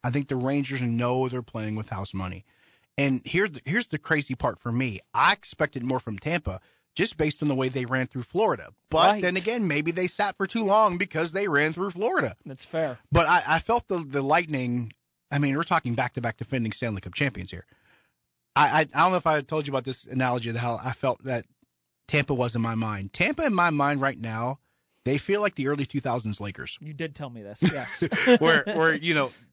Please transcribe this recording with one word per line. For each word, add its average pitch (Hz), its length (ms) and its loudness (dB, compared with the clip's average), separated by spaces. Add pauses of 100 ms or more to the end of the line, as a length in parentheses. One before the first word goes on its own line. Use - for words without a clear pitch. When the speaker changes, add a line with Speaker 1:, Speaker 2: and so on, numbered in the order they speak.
Speaker 1:
I 123 80 -2
think 139 180 -2
the 139 80 -2
Rangers 135 440 -2
know 123 460 0
they're 123 140 -6
playing 107 340 -6
with 107 140 -6
house 101 240 -8
money. 92 320 -8 (520)
And 135 280 0
here's 185 260 0
the, 123 140 -14
here's 208 220 -2
the 151 100 -6
crazy 143 380 -2
part 117 240 -2
for 117 120 -6
me. 117 300 -2 (120)
I 160 200 4
expected - 500 -4
more 127 160 0
from 107 180 -8
Tampa 151 440 -4 (340)
just 220 200 -2
based 156 280 -2
on 151 40 2
the 143 60 2
way 131 160 0
they 127 160 -4
ran 127 220 -2
through 123 160 -8
Florida. 170 460 -2 (200)
But 170 220 6
Speaker 2:
Right. 208 100 2
Speaker 1:
then 180 160 0
again, 214 300 0
maybe 151 240 0
they 180 160 -2
sat 202 280 -2
for 190 120 -4
too 226 160 -2
long 202 340 4
because 170 340 -2
they 196 160 -2
ran 151 240 4
through 180 200 -4
Florida. 190 520 -2
Speaker 2:
That's 135 200 -14
fair. 151 340 -4 (140)
Speaker 1:
But 165 160 6
I, 170 200 6
I 160 120 4
felt 226 280 0
the, 180 120 -2
the 139 240 -2
Lightning, 131 680 0 (380)
I 143 60 0
mean, 139 180 2
we're 151 80 0
talking 156 300 0
back-to-back 120 440 -2
defending 117 340 -2
Stanley 110 300 -4
Cup 92 120 -14
champions 117 380 -4
here. 87 140 -14 (880)
I, 147 100 6
I, 135 140 4
I 156 240 2
don't 185 80 6
know 180 60 2
if 165 100 0
I 156 140 4
told 151 260 -4
you 139 60 -6
about 131 100 0
this 131 220 -8
analogy 123 440 0
of 117 60 -4
how 120 280 -2
I 127 80 -4
felt - 320 -2
that 123 220 -4 (640)
Tampa 143 260 2
was 120 220 0
in 117 80 0
my 113 120 -2
mind. 107 380 -4
Tampa 285 320 0
in 233 80 2
my 175 160 4
mind 143 320 2
right 135 160 0
now, 113 400 -4 (480)
they 139 140 2
feel 202 220 0
like 208 120 0
the 135 140 -4
early 143 180 0
two - 140 -4
thousands 117 420 -4
Lakers. - 400 -10
Speaker 2:
You 151 120 -14
did 151 200 -8
tell 143 160 -12
me 117 140 -16
this, 101 180 -14
yes. 143 420 0 (340)
Speaker 1:
<laughs> - 20 4
Where, 160 240 6 (100)
where, 160 220 4
you 160 180 -2
know 139 180 2 (220)